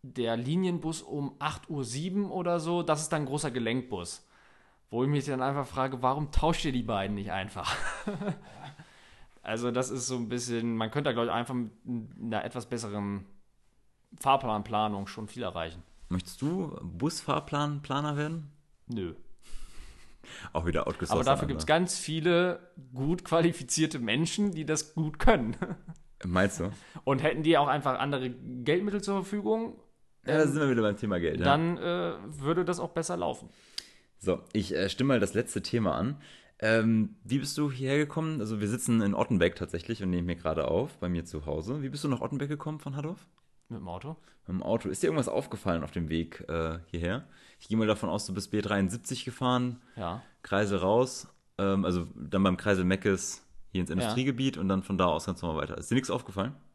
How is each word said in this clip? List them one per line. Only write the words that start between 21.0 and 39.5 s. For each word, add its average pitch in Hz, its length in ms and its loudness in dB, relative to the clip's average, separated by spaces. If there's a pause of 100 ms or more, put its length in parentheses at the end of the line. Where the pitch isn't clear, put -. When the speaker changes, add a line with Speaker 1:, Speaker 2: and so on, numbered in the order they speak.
Speaker 1:
Aber 82 120 4
dafür 135 180 4
Speaker 2:
an 147 60 -2
Speaker 1:
gibt's 131 160 -2
Speaker 2:
andere. 156 160 4
Speaker 1:
ganz 180 180 0
viele 170 720 2 (240)
gut 147 320 0
qualifizierte 160 720 2
Menschen, 160 540 2
die 156 120 -4
das 151 300 -2
gut 156 240 -2
können. 135 380 6 (340)
<laughs> - 340 -18
Speaker 2:
Meinst 92 360 2
du? 95 120 -2 (320)
Speaker 1:
Und 135 180 2
hätten 156 200 2
die 160 160 6
auch 143 100 4
einfach 135 300 2
andere 131 320 0
Geldmittel 151 720 0
zur 196 140 0
Verfügung, 208 600 -2 (480)
Speaker 2:
Ja, 147 140 2
da 156 60 6
Speaker 1:
ähm, 147 80 4
Speaker 2:
sind 151 100 2
wir 139 80 4
wieder 117 100 4
beim 104 160 4
Thema 101 240 0
Geld, 82 200 0
ja. 87 40 2
Speaker 1:
dann, 160 320 4
äh, 175 380 -2 (260)
würde 165 240 2
das 175 160 -2
auch - 120 -6
besser 170 260 -4
laufen. - 320 -4 (720)
Speaker 2:
So, 92 200 2 (140)
ich, 92 200 2
äh, 95 140 2
stimme 127 200 0
mal 127 120 6
das 98 140 2
letzte - 260 0
Thema 98 360 0
an. 120 200 -2 (440)
Ähm, 110 640 4
wie 139 160 2
bist 143 180 -4
du 147 120 2
hierher 131 280 0
gekommen? 156 420 0
Also 107 200 -2
wir 104 80 2
sitzen 113 340 4
in 101 100 4
Ottenbeck 90 440 4